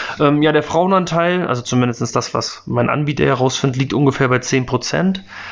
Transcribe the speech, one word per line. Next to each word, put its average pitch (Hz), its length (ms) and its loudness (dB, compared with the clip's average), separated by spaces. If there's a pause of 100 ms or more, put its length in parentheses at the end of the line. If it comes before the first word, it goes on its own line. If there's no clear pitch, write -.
(200)
Ähm, 147 220 4
ja, 151 100 4
der 151 100 4
Frauenanteil, 175 840 0
also 123 160 -2
zumindest 123 520 0
das, - 200 -2
was - 320 -4
mein 123 240 0
Anbieter 143 340 0
herausfindet, 131 540 0
liegt 131 160 -2
ungefähr 135 340 2
bei 127 100 2
zehn 127 280 0
Prozent. 175 580 -2 (280)